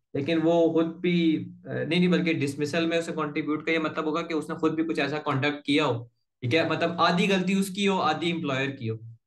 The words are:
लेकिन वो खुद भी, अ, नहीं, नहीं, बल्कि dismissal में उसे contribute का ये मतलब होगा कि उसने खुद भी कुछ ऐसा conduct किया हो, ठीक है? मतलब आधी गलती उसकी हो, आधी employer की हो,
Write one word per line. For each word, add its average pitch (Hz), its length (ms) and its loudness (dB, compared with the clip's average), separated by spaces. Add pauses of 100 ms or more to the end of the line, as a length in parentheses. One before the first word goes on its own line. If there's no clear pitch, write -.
(160)
लेकिन 147 220 0
वो 165 320 4
खुद 165 160 4
भी, 165 520 2
अ, 131 360 -10
नहीं, 147 260 0
नहीं, 180 100 6
बल्कि 170 240 2
dismissal 143 540 -2
में 170 120 0
उसे 165 120 -4
contribute 151 540 -4
का 165 60 -2
ये 165 80 2
मतलब 156 260 -4
होगा 156 160 -2
कि 165 120 -6
उसने 156 220 -4
खुद 156 180 0
भी 160 100 0
कुछ 160 160 -2
ऐसा 143 180 -2
conduct 147 480 -2
किया 147 180 2
हो, 117 280 -2 (300)
ठीक 120 120 0
है? 156 160 2
मतलब 170 300 -2
आधी 175 280 4
गलती 190 280 2
उसकी 196 300 0
हो, 196 120 2
आधी 156 320 0
employer 139 420 -2
की 117 160 -8
हो, 110 100 -4 (300)